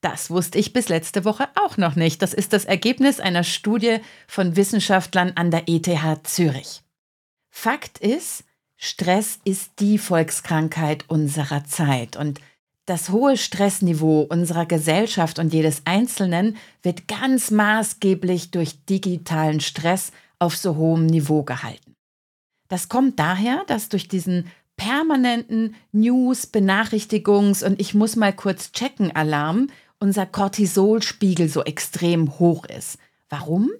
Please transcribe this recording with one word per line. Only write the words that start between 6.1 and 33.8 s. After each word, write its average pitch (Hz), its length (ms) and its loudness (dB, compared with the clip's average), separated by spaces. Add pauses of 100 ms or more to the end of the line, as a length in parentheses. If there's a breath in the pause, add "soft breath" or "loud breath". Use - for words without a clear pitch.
Zürich. - 580 -2 (680)
Fakt - 500 -6
ist, 254 440 -2 (320)
Stress 190 720 -2
ist 190 320 -4
die 202 180 4
Volkskrankheit 160 1120 -2
unserer 147 560 -2
Zeit. 131 540 -2
Und 143 200 -6 (460 soft breath)
das 175 240 -4
hohe 240 300 4
Stressniveau 160 920 2
unserer 170 380 0
Gesellschaft 165 720 0
und 160 160 0
jedes 156 320 2
Einzelnen 202 720 0 (240 loud breath)
wird 175 260 -4
ganz 262 420 0
maßgeblich 208 1000 0
durch - 340 -4
digitalen 165 760 0
Stress 170 520 -2 (260 soft breath)
auf 170 160 0
so 165 220 -4
hohem 160 300 2
Niveau 151 380 2
gehalten. - 500 -10 (760)
Das 180 220 -6
kommt 262 280 2
daher, 202 500 0
dass 220 200 -4
durch 196 200 -4
diesen 180 400 -2 (280 loud breath)
permanenten 233 1000 0 (160 loud breath)
News-, 247 600 2
Benachrichtigungs- 202 1120 2
und 196 160 0
„Ich 208 140 -4
muss 220 220 2
mal 202 180 2
kurz - 380 -6
checken“ - 440 -2
Alarm 156 520 0 (360 loud breath)
unser 196 220 2
Cortisolspiegel 196 1200 2
so 147 160 -2
extrem 165 760 -2
hoch 170 280 2
ist. - 320 -14 (320 soft breath)
Warum? 156 500 -2